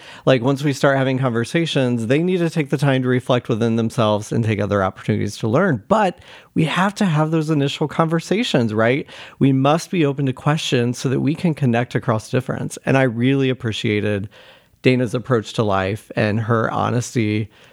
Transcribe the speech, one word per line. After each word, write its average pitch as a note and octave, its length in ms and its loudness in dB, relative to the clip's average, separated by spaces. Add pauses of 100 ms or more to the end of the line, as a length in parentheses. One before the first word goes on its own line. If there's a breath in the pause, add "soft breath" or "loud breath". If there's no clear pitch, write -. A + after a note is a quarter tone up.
(240 loud breath)
like, C3 160 4
once C3+ 220 0
we D3 100 0
start C#3 240 2
having C3 220 0
conversations, B2 880 0
they C#3+ 160 2
need F#3 160 0
to E3+ 100 0
take D#3 220 -2
the D#3 60 0
time C3 260 2
to B2+ 60 0
reflect B2 400 0
within A2+ 260 0
themselves A2 560 0
and A#2 140 0
take G#2+ 160 0
other G2+ 240 0
opportunities G2+ 540 -2
to A#2 100 -4
learn. C#3 400 0
But G3+ 320 0 (340 loud breath)
we D3+ 80 0
have F#3 340 0
to G#3 100 0
have D#3 260 2
those D#3 180 0
initial C#3+ 380 0
conversations, E3 840 0
right? A2+ 320 2 (360 loud breath)
We C3+ 120 4
must C#3 380 2
be E3 160 2
open C#3 200 -2
to C3 60 0
questions B2+ 640 0
so - 120 -4
that C3 100 0
we C3+ 160 0
can E3 180 0
connect B2 440 0
across A2+ 340 -2
difference. - 560 -4
And C3 100 4
I C3+ 60 4
really C3 480 2
appreciated G#2 800 -2 (540 loud breath)
Dana's B2+ 300 2
approach A#2 420 -2
to A#2 100 0
life G2 500 -2
and G#2+ 240 0
her A2+ 320 0
honesty G#2+ 800 -2 (220 soft breath)